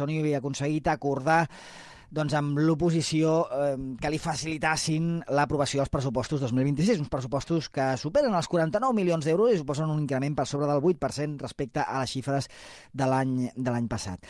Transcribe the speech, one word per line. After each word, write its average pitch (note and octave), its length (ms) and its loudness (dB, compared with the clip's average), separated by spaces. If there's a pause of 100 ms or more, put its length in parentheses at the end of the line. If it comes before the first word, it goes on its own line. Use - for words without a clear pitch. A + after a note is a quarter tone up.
Unió D#3 160 -2
havia D3 160 2
aconseguit C#3 480 -2
acordar, D3 640 2 (680)
doncs, D3+ 240 0
amb D3 240 0
l'oposició, D#3+ 680 2 (200)
eh, C#3 220 0 (260)
que D3 140 -2
li D#3 100 -2
facilitassin D#3+ 1000 0 (100)
l'aprovació C#3+ 460 2
dels C3+ 100 0
pressupostos C3 480 -2
dos B2+ 160 -2
mil C3 80 4
vint-i-sis, D3+ 400 2
uns B2+ 80 -6
pressupostos C#3 640 -2
que C3+ 140 0 (100)
superen A3 400 2
els D#3 80 -2
quaranta-nou F#3 480 2
milions E3+ 320 2
d'euros G3 240 4
i G3 80 4
suposen D3+ 320 -2
un D3+ 80 0
increment C#3 400 -2
per C#3 80 2
sobre D3 240 -2
del D3 140 2
vuit F3+ 160 2
per A3 100 0
cent D3 320 -6
respecte C3+ 400 -6
a B2+ 220 -2
les - 100 -6
xifres C3+ 320 -2 (460)
de C3 180 0
l'any, C3 460 2
de B2+ 100 -2
l'any A#2+ 240 0
passat. G2+ 400 -6